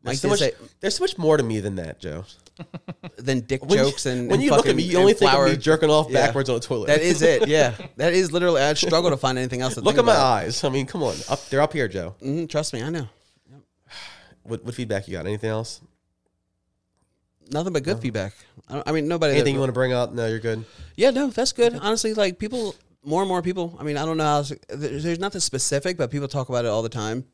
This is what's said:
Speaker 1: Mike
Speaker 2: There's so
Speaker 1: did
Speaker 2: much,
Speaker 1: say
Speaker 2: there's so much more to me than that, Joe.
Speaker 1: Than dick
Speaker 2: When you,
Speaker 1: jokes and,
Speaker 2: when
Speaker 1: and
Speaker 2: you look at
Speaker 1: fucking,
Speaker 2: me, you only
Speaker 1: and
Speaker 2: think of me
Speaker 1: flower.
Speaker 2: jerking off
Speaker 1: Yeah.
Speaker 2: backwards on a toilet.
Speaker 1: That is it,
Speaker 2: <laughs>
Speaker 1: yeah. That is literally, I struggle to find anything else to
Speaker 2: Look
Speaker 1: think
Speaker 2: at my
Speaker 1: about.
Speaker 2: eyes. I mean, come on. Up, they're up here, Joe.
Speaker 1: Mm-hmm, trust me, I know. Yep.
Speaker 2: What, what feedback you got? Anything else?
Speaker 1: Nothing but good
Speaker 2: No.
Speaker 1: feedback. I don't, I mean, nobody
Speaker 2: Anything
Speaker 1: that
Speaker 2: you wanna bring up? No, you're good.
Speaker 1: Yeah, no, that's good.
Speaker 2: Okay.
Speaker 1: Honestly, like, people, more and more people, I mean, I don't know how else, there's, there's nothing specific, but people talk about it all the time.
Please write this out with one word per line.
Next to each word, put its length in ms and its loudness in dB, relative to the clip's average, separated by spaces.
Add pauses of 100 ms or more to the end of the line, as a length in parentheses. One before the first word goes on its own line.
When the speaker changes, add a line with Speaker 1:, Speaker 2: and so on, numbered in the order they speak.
Speaker 1:
Mike 160 -4
Speaker 2:
There's 20 -8
so 60 0
Speaker 1:
did 40 4
Speaker 2:
much, 80 2
Speaker 1:
say 120 2 (280)
Speaker 2:
there's 160 -2
so 80 -2
much 160 -2
more 180 4
to 60 2
me 160 -2
than 160 -4
that, 240 -10
Joe. 260 -10 (920)
Speaker 1:
Than 240 -2
dick 220 -4
Speaker 2:
When 140 2
you, 80 4
Speaker 1:
jokes 220 -2
and, 220 -4
Speaker 2:
when 60 2
Speaker 1:
and 80 2
Speaker 2:
you 60 4
look 120 6
at 40 4
Speaker 1:
fucking, 120 2
Speaker 2:
me, 60 0
you 140 0
only 140 6
Speaker 1:
and 80 2
Speaker 2:
think 140 6
of 80 6
me 100 4
Speaker 1:
flower. 40 2
Speaker 2:
jerking 360 2
off 180 4
Speaker 1:
Yeah. 160 4
Speaker 2:
backwards 240 0
on 80 0
a 20 -2
toilet. 280 -6
Speaker 1:
That 140 4
is 200 2
it, 260 6
Speaker 2:
<laughs> 0 -
Speaker 1:
yeah. 280 4 (220)
That 160 2
is 180 2
literally, 300 2
I 120 4
struggle 380 2
to 60 0
find 200 0
anything 240 -4
else 140 -2
to 60 -8
Speaker 2:
Look 140 4
Speaker 1:
think 40 4
Speaker 2:
at 60 6
my 80 6
Speaker 1:
about. 120 6
Speaker 2:
eyes. 380 0
I 60 2
mean, 180 -2
come 160 -6
on. 120 0 (140)
Up, 200 -4
they're 120 0
up 120 0
here, 140 -2
Joe. 340 -8
Speaker 1:
Mm-hmm, 260 -6
trust 260 -4
me, 100 -6
I 60 -6
know. 180 -6 (440)
Yep. 80 -20 (840)
Speaker 2:
What, 220 -8
what 100 -10
feedback 320 -6
you 60 -10
got? 140 -8
Anything 240 -4
else? 300 -8 (1700)
Speaker 1:
Nothing 220 -4
but 100 0
good 140 -2
Speaker 2:
No. 40 -10
Speaker 1:
feedback. 320 -4 (360)
I 60 -14
don't, 120 -6
I 40 -2
mean, 160 0
nobody 260 2
Speaker 2:
Anything 200 4
Speaker 1:
that 40 0
Speaker 2:
you 20 0
wanna 120 0
bring 220 0
up? 200 0
No, 140 -2
you're 120 -2
good. 240 -4 (320)
Speaker 1:
Yeah, 160 4
no, 160 0
that's 240 -2
good. 240 2
Speaker 2:
Okay. 100 -8
Speaker 1:
Honestly, 280 -2
like, 260 0
people, 360 -6 (280)
more 180 0
and 80 0
more 120 0
people, 380 -4
I 40 -10
mean, 140 -4
I 80 -2
don't 120 -2
know 60 0
how 140 4
else, 160 -2 (160)
there's, 340 -6
there's 160 -2
nothing 220 -4
specific, 560 -2
but 140 -2
people 160 -4
talk 220 -6
about 160 0
it 40 0
all 120 0
the 80 -2
time. 440 -6